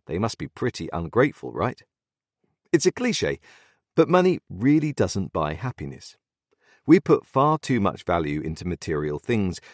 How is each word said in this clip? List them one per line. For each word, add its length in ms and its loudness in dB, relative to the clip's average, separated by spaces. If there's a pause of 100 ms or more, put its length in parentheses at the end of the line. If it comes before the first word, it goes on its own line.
They 120 -6
must 200 -4
be 100 -10
pretty 420 -8
ungrateful, 600 -2
right? 300 -6 (880)
It's 140 2
a 60 2
cliche, 480 -2 (540)
but 140 4
money 300 4 (100)
really 420 2
doesn't 440 -4
buy 180 -2
happiness. 640 -12 (680)
We 120 8
put 280 2
far 320 2
too 200 0
much 260 0
value 360 -2
into 260 -8
material 520 -4
things 420 -2 (140)